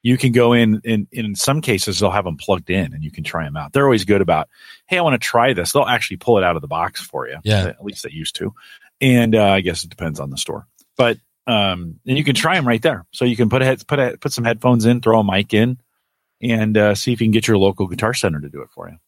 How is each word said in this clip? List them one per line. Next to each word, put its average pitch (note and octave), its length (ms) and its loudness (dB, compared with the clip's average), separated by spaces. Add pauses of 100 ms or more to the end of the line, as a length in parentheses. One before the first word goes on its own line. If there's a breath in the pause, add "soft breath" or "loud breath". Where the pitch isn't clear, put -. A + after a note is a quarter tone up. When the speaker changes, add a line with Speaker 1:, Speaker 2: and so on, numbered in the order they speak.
Speaker 1:
You B2 140 2
can C3 140 2
go A#2+ 220 6
in, A2 320 4
and, A2 280 -2
and A2+ 140 -8
in G2+ 80 -6
some C#3 260 -2
cases, F#2+ 380 -2
they'll F#2+ 140 0
have F#2+ 140 -2
'em E2 100 -6
plugged F#2 340 -4
in, F2+ 240 -2
and D2+ 80 -10
you D#2 80 -10
can D#2 140 -12
try E2 220 -6
'em C#2+ 100 -10
out. - 160 -12
They're C#3 140 2
always A2+ 180 2
good G2 160 2
about, D#2+ 280 0 (380 loud breath)
"Hey, F#3 120 -2
I - 20 0
wanna C#3+ 180 2
try A#2+ 360 0
this." F2 180 -4
They'll C#3+ 100 2
actually A#2 360 -2
pull A2+ 200 2
it F#2 60 2
out F2 100 2
of D#2 80 -6
the C#2+ 60 -16
box E2 320 -6
for C2+ 260 -10
you. C#2 160 -14
Speaker 2:
Yeah. G#2 220 0
Speaker 1:
At F2 200 -10
least G2+ 200 -14
they - 60 -12
used D#2 260 -12
to. F#2 180 -8 (460 loud breath)
And, A#2+ 340 4
uh, G#2 160 4
I G2 120 2
guess F2 200 -4
it E2+ 80 -14
depends D#2 300 -8
on C#2 100 -8
the C2+ 60 -12
store. - 320 -10 (280)
But, A#2 220 2 (300)
um, F#2 580 -2
and C3 100 0
you D#3 60 0
can C#3 140 0
try F3 200 0
'em C#3 120 0
right A2+ 140 0
there. A#2+ 280 -2
So - 140 -4
you B2 100 2
can A2+ 140 2
put C3 140 2
a - 20 2
head-, C3 240 0
put C#3+ 100 0
a, B2+ 220 -2
put C#3 120 -4
some A#2 120 -4
headphones A#2 420 2
in, A#2+ 140 4
throw A2+ 180 4
a G#2+ 60 4
mic G2+ 280 0
in, A#2+ 260 2 (600)
and, A2 380 0
uh, G#2 160 4
see B2 180 -4
if A2+ 80 -4
you A2+ 60 2
can A2 60 4
get A2 160 2
your G#2+ 100 4
local G2 300 0
Guitar G#2+ 260 -4
Center E2 260 -2
to C#2+ 80 -14
do D2 140 -16
it A#1 80 -18
for - 180 -18
you. E2 200 -20